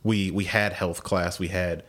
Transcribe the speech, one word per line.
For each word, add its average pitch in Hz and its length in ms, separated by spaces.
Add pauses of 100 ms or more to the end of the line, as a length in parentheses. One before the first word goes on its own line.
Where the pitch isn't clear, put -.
We, 101 280
we 95 140
had 104 280
health 87 300
class, 90 340
we 90 120
had 90 400